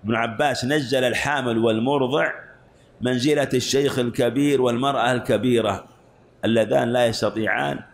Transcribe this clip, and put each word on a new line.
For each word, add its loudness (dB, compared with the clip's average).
ابن -2
عباس -2
نزل 0
الحامل -2
والمرضع 0
منزلة 0
الشيخ 0
الكبير 0
والمرأة 0
الكبيرة 0
اللذان 2
لا 2
يستطيعان -2